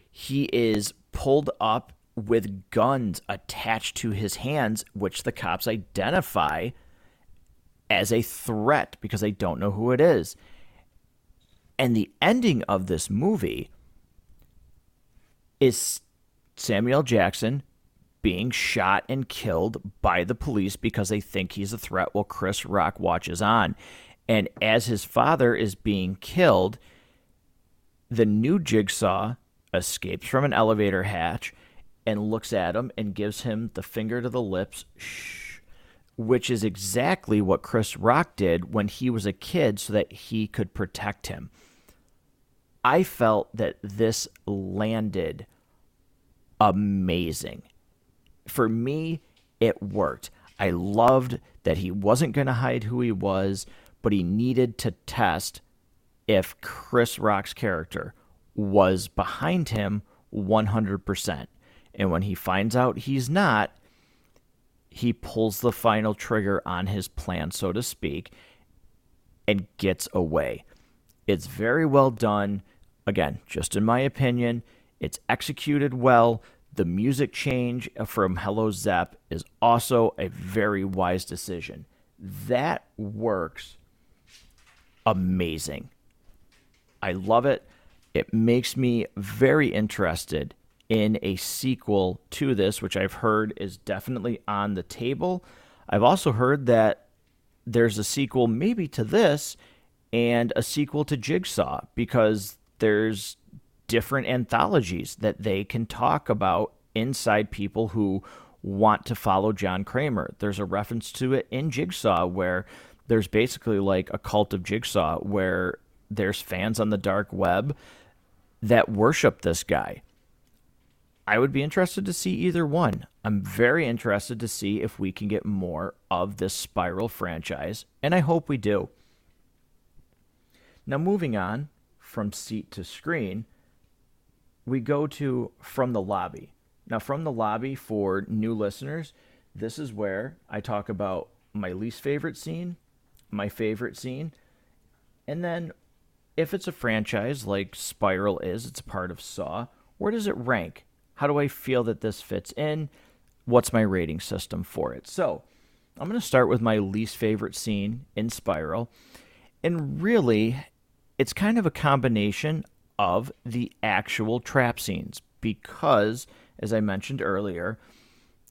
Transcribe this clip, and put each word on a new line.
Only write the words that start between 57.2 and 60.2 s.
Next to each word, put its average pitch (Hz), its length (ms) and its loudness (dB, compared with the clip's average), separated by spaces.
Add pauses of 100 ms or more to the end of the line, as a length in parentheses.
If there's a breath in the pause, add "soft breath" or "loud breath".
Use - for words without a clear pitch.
character - 580 -4 (400 soft breath)
was 95 540 4
behind 156 600 -2
him 104 340 -2 (260 soft breath)